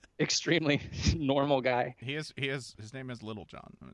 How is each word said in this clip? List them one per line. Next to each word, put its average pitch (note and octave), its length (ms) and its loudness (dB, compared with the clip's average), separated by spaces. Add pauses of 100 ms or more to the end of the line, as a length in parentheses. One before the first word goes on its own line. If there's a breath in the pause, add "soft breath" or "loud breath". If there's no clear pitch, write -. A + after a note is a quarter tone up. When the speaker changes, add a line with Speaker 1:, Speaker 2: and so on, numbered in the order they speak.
(180)
Speaker 1:
extremely D3+ 640 2 (200)
<laughs> - 160 4
normal C#3 440 4
guy. B2 380 2
Speaker 2:
He C3 160 -6
is, D3+ 220 -8
he C#3 120 -2
is, C3+ 320 -6
his G#2+ 120 -12
name C3 160 -10
is A2+ 140 -10
Little G#2+ 220 -8
John, - 320 -16 (180)